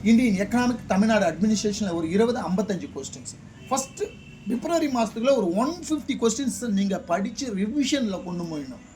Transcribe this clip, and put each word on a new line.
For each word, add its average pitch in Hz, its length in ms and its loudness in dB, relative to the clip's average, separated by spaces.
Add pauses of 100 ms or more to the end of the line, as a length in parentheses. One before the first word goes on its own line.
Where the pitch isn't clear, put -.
இந்தியன் 214 440 6
எக்கனாமிக் 240 380 0
தமிழ்நாடு 202 400 4
அட்மினிஸ்ட்ரேஷன்ல 202 680 0
ஒரு 165 160 -2
இருபது, 226 300 2
ஐம்பத்தஞ்சு 185 540 -2
கொஸ்டின்ஸ். - 420 -12 (320)
ஃபர்ஸ்ட் - 340 -4 (460)
பிப்ரவரி 320 380 0
மாசத்துக்குள்ள 247 500 2
ஒரு 185 180 0
ஒன் 262 200 0 (140)
ஃபிஃப்டி 285 320 -4
கொஸ்டின்ஸ் 233 480 -2
நீங்க 196 300 0
படிச்சு 202 580 -4
ரிவிஷன்ல 226 680 -2
கொண்டு 175 180 -6
போயிடணும். 139 540 -10